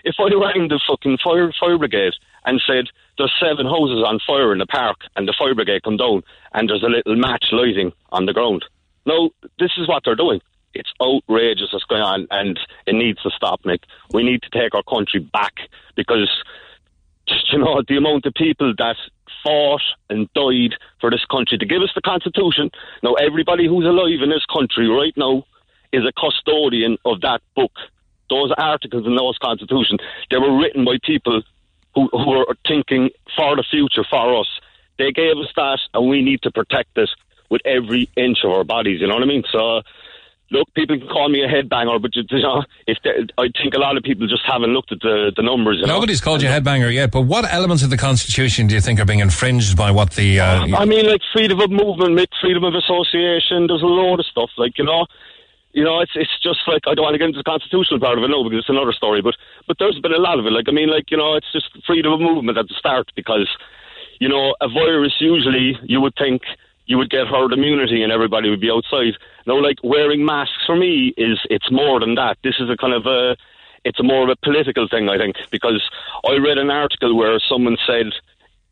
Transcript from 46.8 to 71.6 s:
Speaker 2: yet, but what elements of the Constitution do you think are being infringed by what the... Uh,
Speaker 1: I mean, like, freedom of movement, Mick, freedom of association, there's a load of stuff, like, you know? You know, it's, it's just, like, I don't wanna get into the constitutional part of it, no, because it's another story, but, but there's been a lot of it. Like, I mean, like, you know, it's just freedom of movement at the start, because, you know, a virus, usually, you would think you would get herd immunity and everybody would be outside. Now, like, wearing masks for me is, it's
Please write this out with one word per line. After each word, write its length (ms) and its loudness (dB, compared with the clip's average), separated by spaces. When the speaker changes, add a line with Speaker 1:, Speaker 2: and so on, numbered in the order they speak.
Speaker 2:
yet, 200 0
but 100 0
what 300 2
elements 320 2
of 80 2
the 60 0
Constitution 680 2
do 80 4
you 80 2
think 180 2
are 60 2
being 140 4
infringed 580 2
by 140 4
what 200 4
the... 280 4
Uh, 260 4
Speaker 1:
I 80 4
mean, 220 6
like, 140 4
freedom 280 2
of 100 4
movement, 480 2
Mick, 120 2
freedom 220 2
of 100 0
association, 920 0
there's 160 0
a 20 2
load 340 4
of 60 -2
stuff, 320 -2
like, 220 -2
you 60 2
know? 200 2
You 100 2
know, 180 2
it's, 140 -4
it's 260 -4
just, 260 -2
like, 200 0
I 60 2
don't 100 0
wanna 140 0
get 80 0
into 140 -2
the 40 -10
constitutional 560 -2
part 180 2
of 60 0
it, 60 0
no, 140 0
because 160 -2
it's 100 -8
another 240 0
story, 280 0
but, 140 0
but 120 -2
there's 200 0
been 140 -2
a 60 2
lot 200 2
of 60 -2
it. 60 0
Like, 160 0
I 40 0
mean, 180 2
like, 200 -2
you 80 -2
know, 180 0
it's 160 -6
just 180 -6
freedom 280 0
of 60 0
movement 380 0
at 100 -2
the 80 -14
start, 400 -2
because, 340 -2
you 100 -2
know, 320 0
a 60 -2
virus, 520 2
usually, 640 2
you 180 0
would 140 0
think 280 -2
you 120 0
would 120 0
get 160 0
herd 280 2
immunity 500 2
and 80 0
everybody 380 0
would 100 0
be 100 0
outside. 440 0
Now, 120 2
like, 240 2
wearing 420 2
masks 400 -2
for 100 0
me 400 2
is, 240 0
it's 220 -2